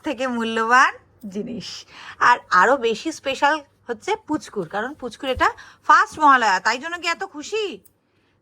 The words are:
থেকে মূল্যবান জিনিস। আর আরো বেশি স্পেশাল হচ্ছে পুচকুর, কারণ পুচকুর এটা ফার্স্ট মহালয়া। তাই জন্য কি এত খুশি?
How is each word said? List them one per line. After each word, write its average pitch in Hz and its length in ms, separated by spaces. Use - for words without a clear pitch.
থেকে 262 240
মূল্যবান 240 680
জিনিস। 226 560
আর - 180
আরো 202 280
বেশি 226 340
স্পেশাল 285 500
হচ্ছে 240 280
পুচকুর, 208 400
কারণ 220 260
পুচকুর 254 360
এটা 330 220
ফার্স্ট 359 360
মহালয়া। 247 400
তাই 233 200
জন্য 330 200
কি 339 80
এত 339 160
খুশি? 370 560